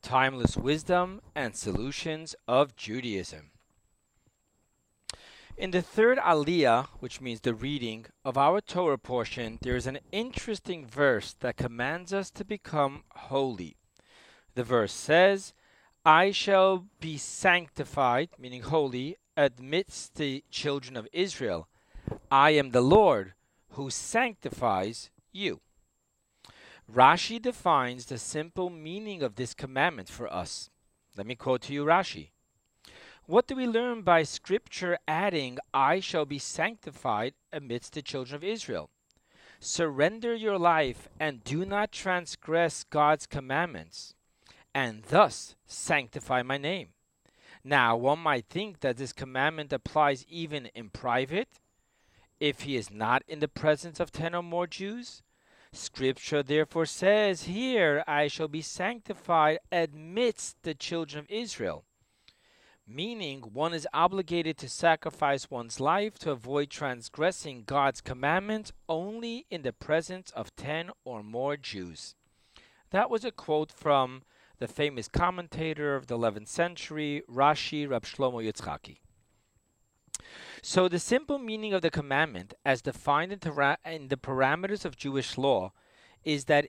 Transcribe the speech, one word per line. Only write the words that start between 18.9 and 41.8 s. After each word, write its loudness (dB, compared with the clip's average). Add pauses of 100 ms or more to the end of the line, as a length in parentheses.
"amidst -2
the -4
children -4
of -10
Israel. -4 (640)
I 8
am 4
the 6
Lord 6 (380)
who -8
sanctifies -2 (200)
you." -6 (1300)
Rashi 6
defines 2
the -6
simple -6
meaning -10
of -2
this -6
commandment -2
for -10
us. -8 (440)
Let -8
me -8
quote 0
to -8
you -4
Rashi. 2 (960)
What 4
do -8
we -2
learn -2
by 6
Scripture -2 (100)
adding, -2 (160)
"I 6
shall -2
be -6
sanctified -4 (160)
amidst -8
the -8
children -8
of -12
Israel"? -6 (680)
Surrender 0
your 0
life 2 (120)
and -4
do -2
not -2